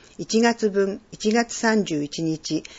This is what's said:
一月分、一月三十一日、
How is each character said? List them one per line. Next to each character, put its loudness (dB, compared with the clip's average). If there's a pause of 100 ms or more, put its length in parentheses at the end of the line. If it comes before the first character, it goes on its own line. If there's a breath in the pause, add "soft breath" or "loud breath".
(180 soft breath)
一 0
月 2
分、 0 (100)
一 -2
月 0
三 2
十 -2
一 -8
日、 -4 (160 loud breath)